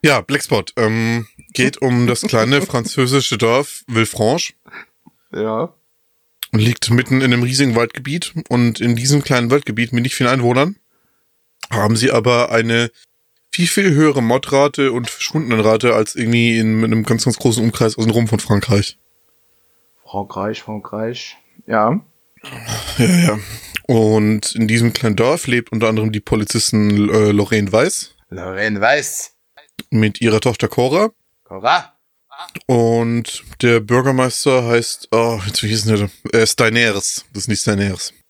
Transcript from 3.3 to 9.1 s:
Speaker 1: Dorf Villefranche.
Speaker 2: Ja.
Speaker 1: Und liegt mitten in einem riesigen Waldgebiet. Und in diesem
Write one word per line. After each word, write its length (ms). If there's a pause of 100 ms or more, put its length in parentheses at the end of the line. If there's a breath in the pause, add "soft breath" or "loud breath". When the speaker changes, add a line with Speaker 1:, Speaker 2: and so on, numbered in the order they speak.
Speaker 1:
Dorf 500
Villefranche. 680 (800 loud breath)
Speaker 2:
Ja. 420 (800)
Speaker 1:
Und 80
liegt 300
mitten 320
in 100
einem 120
riesigen 320
Waldgebiet. 580 (160)
Und 320
in 140
diesem 280